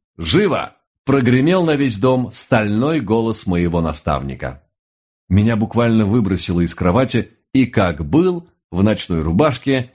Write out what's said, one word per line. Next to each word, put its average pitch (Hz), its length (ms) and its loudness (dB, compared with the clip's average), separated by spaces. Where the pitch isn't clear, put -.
Живо!" 104 580 -2
прогремел 135 580 2
на 160 120 0
весь 131 220 -2
дом 127 340 0
стальной 117 680 -2
голос 113 460 -2
моего 87 340 0
наставника. 67 840 -6
Меня 104 260 4
буквально 113 500 2
выбросило 95 560 0
из 85 140 -2
кровати, 110 560 0
и 131 120 4
как 85 400 0
был... 170 440 0
в 90 120 0
ночной 95 380 0
рубашке, 127 720 0